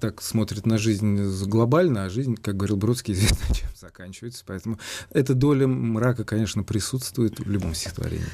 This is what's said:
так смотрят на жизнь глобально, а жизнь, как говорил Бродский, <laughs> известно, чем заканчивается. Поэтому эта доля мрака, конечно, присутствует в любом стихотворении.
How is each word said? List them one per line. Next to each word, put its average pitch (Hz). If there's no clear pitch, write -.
так 107
смотрят 107
на 113
жизнь 101
глобально, 120
а 95
жизнь, 120
как 101
говорил 98
Бродский, 107
<laughs> -
известно, -
чем -
заканчивается. 92
Поэтому 104
эта 135
доля 135
мрака, 120
конечно, 107
присутствует 110
в 98
любом 92
стихотворении. 80